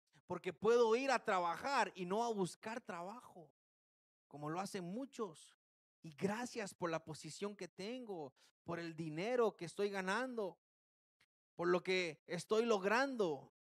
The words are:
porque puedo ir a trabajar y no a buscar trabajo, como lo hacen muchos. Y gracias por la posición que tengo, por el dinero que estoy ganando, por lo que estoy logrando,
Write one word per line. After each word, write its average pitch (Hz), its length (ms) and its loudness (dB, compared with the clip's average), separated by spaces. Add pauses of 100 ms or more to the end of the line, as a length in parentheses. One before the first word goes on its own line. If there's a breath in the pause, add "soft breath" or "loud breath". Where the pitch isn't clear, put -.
(260 soft breath)
porque 180 260 -4
puedo 226 440 6
ir 269 160 2
a 233 120 4
trabajar 196 720 2
y 185 100 -4
no 202 180 0
a 233 100 0
buscar 214 480 -4
trabajo, 180 680 -12 (760)
como 147 220 -6
lo 165 100 0
hacen 196 240 -4
muchos. 208 720 -8 (460)
Y 160 120 -14
gracias 214 600 -4
por 175 160 -4
la 160 140 -2
posición 165 520 -8
que 190 120 -10
tengo, 196 680 -8 (300 soft breath)
por 170 160 -4
el 165 160 -6
dinero 185 600 0
que 175 100 -8
estoy 202 240 -2
ganando, 202 680 -2 (960)
por 170 120 0
lo 180 160 4
que 180 420 0
estoy 214 400 0
logrando, 208 880 2 (200)